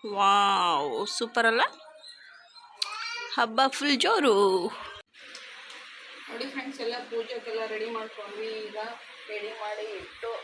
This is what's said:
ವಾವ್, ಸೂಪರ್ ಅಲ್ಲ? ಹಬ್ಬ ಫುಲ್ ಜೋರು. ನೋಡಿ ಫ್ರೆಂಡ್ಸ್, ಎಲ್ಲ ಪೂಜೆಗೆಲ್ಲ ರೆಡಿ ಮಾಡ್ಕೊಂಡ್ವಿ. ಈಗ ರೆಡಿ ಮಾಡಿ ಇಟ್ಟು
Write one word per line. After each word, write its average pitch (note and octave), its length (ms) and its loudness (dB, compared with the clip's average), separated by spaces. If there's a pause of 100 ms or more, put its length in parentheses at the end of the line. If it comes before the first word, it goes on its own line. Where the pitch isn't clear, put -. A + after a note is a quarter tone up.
(140)
ವಾವ್, F#3+ 920 6
ಸೂಪರ್ A3+ 400 2
ಅಲ್ಲ? A3+ 140 6 (1800)
ಹಬ್ಬ A#3 280 2
ಫುಲ್ C4+ 340 2
ಜೋರು. E4+ 340 6 (2000)
ನೋಡಿ A#3+ 160 -6
ಫ್ರೆಂಡ್ಸ್, C4+ 340 -8
ಎಲ್ಲ A#3 180 -2
ಪೂಜೆಗೆಲ್ಲ A3+ 680 -4
ರೆಡಿ G#3+ 240 -4
ಮಾಡ್ಕೊಂಡ್ವಿ. A3 560 -8
ಈಗ G#3+ 300 -8 (520)
ರೆಡಿ G#3 200 -8
ಮಾಡಿ G#3+ 480 -6
ಇಟ್ಟು - 360 -8 (120)